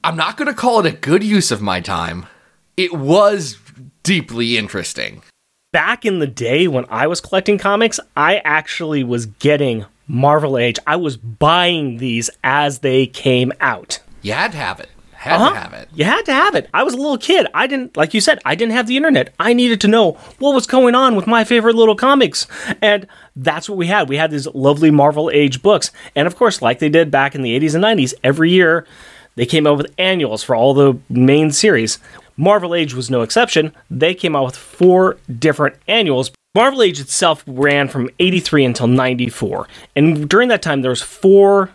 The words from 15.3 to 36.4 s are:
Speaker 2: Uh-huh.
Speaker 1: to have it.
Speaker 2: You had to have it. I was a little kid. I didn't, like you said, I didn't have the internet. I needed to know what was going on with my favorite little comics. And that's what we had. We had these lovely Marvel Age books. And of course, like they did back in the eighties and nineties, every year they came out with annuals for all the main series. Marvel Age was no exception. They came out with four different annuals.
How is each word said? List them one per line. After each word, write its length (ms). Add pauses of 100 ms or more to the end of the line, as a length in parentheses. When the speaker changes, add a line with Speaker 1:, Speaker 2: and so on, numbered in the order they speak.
Speaker 2:
Uh-huh. 100
Speaker 1:
to 100
have 120
it. 220
Speaker 2:
You 100
had 220
to 60
have 240
it. 180
I 80
was 100
a 60
little 180
kid. 380
I 120
didn't, 300
like 160
you 80
said, 240
I 100
didn't 200
have 140
the 100
internet. 400
I 160
needed 280
to 60
know 240 (280)
what 140
was 120
going 280
on 220
with 100
my 180
favorite 320
little 200
comics. 500 (360)
And 240 (300)
that's 320
what 100
we 80
had. 240
We 60
had 160
these 160
lovely 420
Marvel 420
Age 300
books. 280 (260)
And 100
of 100
course, 240
like 200
they 100
did 200
back 240
in 80
the 120
eighties 200
and 80
nineties, 320 (100)
every 260
year 340 (520)
they 100
came 200
out 120
with 180
annuals 460
for 120
all 200
the 240 (100)
main 420
series. 480 (380)
Marvel 380
Age 200
was 160
no 120
exception. 500 (180)
They 240
came 200
out 120
with 100
four 600 (200)
different 380 (100)
annuals. 440 (240)